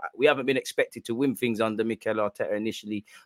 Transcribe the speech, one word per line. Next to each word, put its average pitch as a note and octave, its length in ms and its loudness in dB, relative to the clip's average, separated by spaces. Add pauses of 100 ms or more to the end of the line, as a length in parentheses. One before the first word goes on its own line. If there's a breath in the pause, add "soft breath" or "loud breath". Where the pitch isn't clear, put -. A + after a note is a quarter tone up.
(160)
we B2+ 120 4
haven't C3+ 180 4
been C3 120 2
expected - 480 -2
to A#2 100 -2
win C3 200 0
things A2+ 260 0
under A2 220 0
Mikel A2 340 -2
Arteta G#2+ 380 0
initially, G#2 500 -4 (200 soft breath)